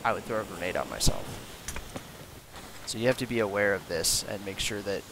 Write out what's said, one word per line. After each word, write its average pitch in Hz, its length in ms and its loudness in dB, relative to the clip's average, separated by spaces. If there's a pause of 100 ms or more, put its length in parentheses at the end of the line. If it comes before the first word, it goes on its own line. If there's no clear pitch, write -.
I 117 80 4
would 98 140 -2
throw 110 160 0
a - 20 -2
grenade 90 320 -2
out 65 140 0
myself. 52 340 4 (1600)
So - 120 -4
you 117 100 4
have - 120 6
to 123 80 -2
be 120 120 2
aware 101 340 6
of 92 140 0
this 82 400 2
and 101 180 -6
make 98 140 -6
sure 104 220 0
that 98 300 -2